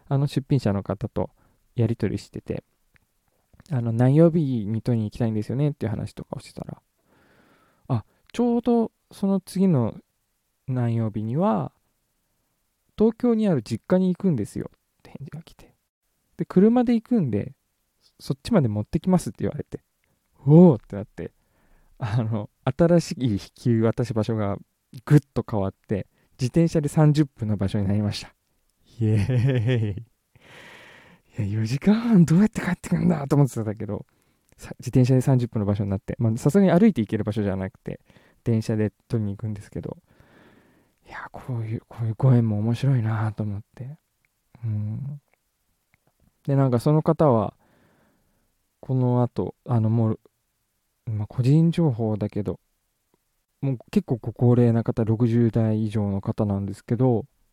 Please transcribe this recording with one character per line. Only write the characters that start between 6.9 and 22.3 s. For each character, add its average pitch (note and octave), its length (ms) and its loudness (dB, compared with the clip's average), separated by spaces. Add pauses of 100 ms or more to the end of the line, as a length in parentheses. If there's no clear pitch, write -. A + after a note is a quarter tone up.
「あ、 A#2 160 -4 (280)
ち - 80 -2
ょ A#3+ 160 0
う A#3+ 40 -4
ど A#3 300 0 (200)
そ - 160 -4
の G3 120 0
次 F#3+ 300 0
の B2 260 2 (720)
何 A#2+ 280 -2
曜 A2+ 140 -2
日 G#2 140 -6
に A2+ 140 -4
は、 G3 340 -2 (1300)
東 A3 200 2
京 A#3+ 180 0
に A3 120 0
あ F3+ 80 2
る B2+ 60 0
実 - 260 -8
家 F#3 120 2
に F#3 140 0
行 - 80 -12
く F#3+ 100 0
ん D3+ 40 0
で G#2+ 80 -2
す - 160 -10
よ」 - 160 -8
っ - 280 -20
て - 80 -20
返 - 140 -18
事 D3+ 60 -16
が D#3 120 -16
来 - 100 -20
て。 - 200 -20 (600)
で、 - 100 -6
「車 A3+ 380 4
で A#3+ 120 2
行 A3+ 80 0
く A#3+ 180 0
ん C3 100 -2
で、 G2+ 220 -4 (640)
そ - 140 -6
っ - 100 -10
ち - 80 -8
ま G#3 100 6
で B2+ 60 2
持 G#2 140 -2
っ G2+ 40 -6
て - 140 -2
き F#3 100 -4
ま F#3 100 4
す」 - 120 -8
っ - 0 -
て - 140 -6
言 G2 40 -2
わ - 80 -8
れ - 60 -8
て。 - 160 -14 (680)
お D#3+ 280 10
ー - 20 0
っ - 100 -4
て G2 120 -10
な G2 60 -6
っ - 20 -14
て、 - 260 -12 (680)
あ A#2 240 -2
の、 A2 260 -4 (140)